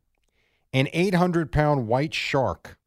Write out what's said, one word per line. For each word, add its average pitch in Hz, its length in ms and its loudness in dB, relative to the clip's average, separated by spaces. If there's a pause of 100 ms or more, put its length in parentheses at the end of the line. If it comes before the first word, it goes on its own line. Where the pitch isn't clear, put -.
(720)
An 135 200 2
eight 185 220 0
hundred 170 360 0
pound 147 380 2
white 135 260 0
shark - 720 -4